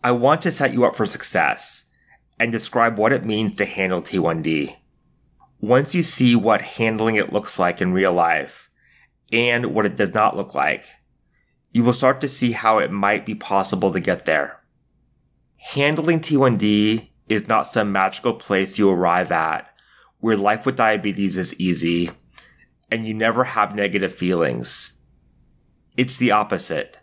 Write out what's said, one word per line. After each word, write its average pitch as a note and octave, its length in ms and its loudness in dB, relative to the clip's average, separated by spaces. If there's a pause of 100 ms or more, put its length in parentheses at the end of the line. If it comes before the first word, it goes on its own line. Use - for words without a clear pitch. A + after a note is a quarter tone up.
I B2 100 2
want C3+ 300 2
to F3 100 -2
set C3+ 200 -2
you A#2+ 120 2
up - 100 2
for G#2+ 100 -2
success - 800 -4 (540)
and A#2 140 0
describe A#2 440 0
what A2 160 2
it B2+ 120 0
means G#2+ 320 -2
to G2+ 80 0
handle F#2 360 -2
T F#2+ 180 -4
one E2 220 0
D. D#2 360 -2 (840)
Once B2+ 340 2
you F3 80 2
see B2 340 4
what G#2+ 260 2
handling A2+ 540 0
it - 160 0
looks - 260 -4
like F2 220 0
in F2+ 120 0
real F#2+ 200 2
life E2 580 -2 (640)
and A#2+ 420 0
what G#2 100 0
it G2 120 -2
does F#2+ 180 -2
not G#2+ 220 2
look G2 180 -8
like, C#2+ 300 -2 (880)
you A#2 100 2
will A#2+ 100 4
start C3+ 280 2
to C#3+ 80 -4
see B2 240 -2
how A2 260 2
it F2 140 0
might G2+ 340 -2
be G#2+ 80 -6
possible F#2+ 580 -2
to F2+ 80 -2
get F2+ 260 -2
there. D2+ 340 -2 (960)
Handling D3+ 640 0
T D#3 160 -2
one B2+ 200 4
D G#2+ 540 0 (180)
is A2 200 -2
not A2 180 2
some G#2 240 0
magical G2 440 0
place F#2+ 440 -4
you G2+ 100 6
arrive F2 440 2
at D#2+ 360 -2 (520)
where A2 160 2
life G#2 280 0
with C3 120 0
diabetes G2+ 600 0
is F2+ 220 -6
easy E2+ 520 0 (800)
and A2+ 160 -4
you A2 60 -6
never A2 280 0
have G#2 320 0
negative F#2+ 400 -2
feelings. E2 760 -2 (1040)
It's B2+ 200 -2
the B2 140 2
opposite. G2+ 720 -2